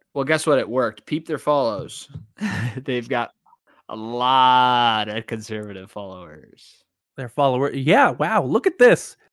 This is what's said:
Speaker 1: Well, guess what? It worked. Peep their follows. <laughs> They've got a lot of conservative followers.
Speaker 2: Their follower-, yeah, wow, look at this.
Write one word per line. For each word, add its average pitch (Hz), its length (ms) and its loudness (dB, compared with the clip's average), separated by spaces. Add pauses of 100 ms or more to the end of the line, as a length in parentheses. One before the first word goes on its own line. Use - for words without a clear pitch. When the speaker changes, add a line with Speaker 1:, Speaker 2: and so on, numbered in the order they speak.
(120)
Speaker 1:
Well, 139 120 -4
guess 151 220 -2
what? 143 120 4
It 101 100 -4
worked. 120 380 -4
Peep 160 200 -6
their 151 120 -6
follows. 117 680 -4 (360)
<laughs> 117 320 -6
They've 123 320 -6
got 120 220 -4 (580)
a 110 80 -12
lot 123 1120 2
of 110 180 -8
conservative 107 640 -10
followers. 92 960 -18 (320)
Speaker 2:
Their 127 140 -10
follower-, 139 420 2
yeah, 160 380 2
wow, 165 340 -2
look 180 220 -2
at 349 120 -2
this. - 380 4 (160)